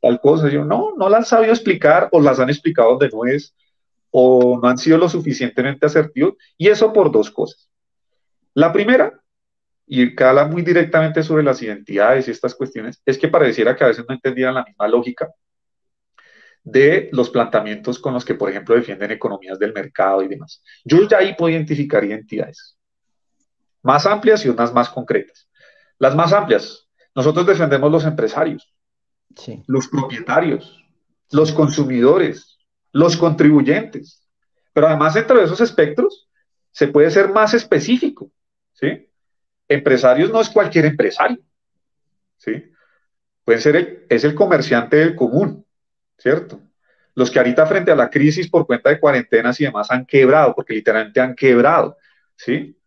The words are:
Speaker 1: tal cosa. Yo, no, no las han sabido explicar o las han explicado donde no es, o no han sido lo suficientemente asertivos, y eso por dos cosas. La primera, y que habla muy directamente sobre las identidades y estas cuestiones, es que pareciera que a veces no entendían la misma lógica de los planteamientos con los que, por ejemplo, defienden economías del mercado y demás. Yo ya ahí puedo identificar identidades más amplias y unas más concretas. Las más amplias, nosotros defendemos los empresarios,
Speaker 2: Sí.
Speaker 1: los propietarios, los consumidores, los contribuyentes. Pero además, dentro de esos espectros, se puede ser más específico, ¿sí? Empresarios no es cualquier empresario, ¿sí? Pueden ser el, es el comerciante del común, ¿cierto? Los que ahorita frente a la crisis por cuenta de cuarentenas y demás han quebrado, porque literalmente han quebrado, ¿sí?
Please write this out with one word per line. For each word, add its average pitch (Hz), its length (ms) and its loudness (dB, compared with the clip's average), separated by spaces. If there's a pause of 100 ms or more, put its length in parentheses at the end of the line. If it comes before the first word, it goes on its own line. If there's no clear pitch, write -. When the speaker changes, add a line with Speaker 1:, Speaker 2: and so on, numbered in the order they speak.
Speaker 1:
tal 123 180 0
cosa. 151 300 2
Yo, 147 160 -4
no, 247 320 -4
no 190 120 -2
las 220 100 4
han 233 60 -4
sabido 226 280 2
explicar 175 580 0
o 170 80 4
las 135 200 2
han 127 100 0
explicado 147 420 0
donde 131 180 0
no 110 160 -8
es, 139 300 -6 (560)
o 123 500 4
no 120 60 2
han 123 100 0
sido 160 200 2
lo 175 100 2
suficientemente 139 800 -4
asertivos, 151 480 0 (240)
y 165 100 0
eso 214 240 2
por 196 200 2
dos 107 200 0
cosas. - 380 -10 (840)
La 160 180 2
primera, 240 400 0 (760)
y 123 300 0
que 135 80 0
habla 135 240 4
muy 170 140 -6
directamente 160 640 0
sobre 156 200 -2
las 135 180 -2
identidades 107 680 -2
y 120 40 -8
estas 123 240 -8
cuestiones, 123 500 -12
es 135 120 0
que 175 100 -2
pareciera 127 480 2
que 147 80 -2
a 131 40 4
veces 120 200 -2
no 131 80 -8
entendían 127 380 -4
la 127 100 -4
misma - 240 -6
lógica 120 420 -2 (1400)
de 139 480 2
los 123 160 -2
planteamientos 107 680 -4
con 131 140 -6
los 123 120 -8
que, - 80 -6
por 98 160 -4
ejemplo, 98 260 -2
defienden 101 360 -4
economías 98 460 -10
del 104 160 -4
mercado 98 500 -4
y 95 40 -6
demás. - 340 -16 (220)
Yo 185 240 4
ya 208 120 2
ahí 185 180 -2
puedo 165 160 -2
identificar 147 500 -4
identidades - 720 -12 (1040)
más 143 240 2
amplias 208 360 2
y 131 60 0
unas 117 240 -2
más 123 160 0
concretas. - 580 -8 (520)
Las 135 160 2
más 165 180 2
amplias, - 560 -2 (240)
nosotros 151 320 0
defendemos 151 460 0
los 160 120 0
empresarios, 156 680 -6 (640)
Speaker 2:
Sí. - 300 -18
Speaker 1:
los 131 200 -2
propietarios, - 960 -6 (480)
los 156 220 2
consumidores, 143 1040 0 (340)
los 160 240 2
contribuyentes. 156 1120 0 (460)
Pero 147 140 4
además, 156 260 2
dentro 226 240 2
de 196 80 6
esos 160 160 -4
espectros, 202 680 -2 (440)
se 143 160 0
puede 147 240 2
ser 196 180 2
más 214 240 2
específico, - 800 -2 (420)
¿sí? - 340 -8 (600)
Empresarios 139 640 2
no 226 100 0
es 220 80 -2
cualquier 175 360 0
empresario, 147 520 -2 (1000)
¿sí? 120 260 -10 (800)
Pueden 117 180 0
ser 151 140 2
el, - 340 -4
es 117 140 0
el 147 100 0
comerciante 147 640 0
del 165 180 2
común, 131 480 -4 (540)
¿cierto? 156 420 -4 (540)
Los 123 160 0
que - 100 -2
ahorita 123 280 2
frente 180 240 0
a 156 40 6
la 123 140 0
crisis 151 400 0
por - 160 0
cuenta - 240 0
de - 100 0
cuarentenas 123 600 0
y 143 40 0
demás 107 260 -6
han 127 140 -4
quebrado, 135 500 4
porque - 180 -10
literalmente 107 480 -2
han 127 140 -4
quebrado, 131 600 2 (380)
¿sí? - 520 -10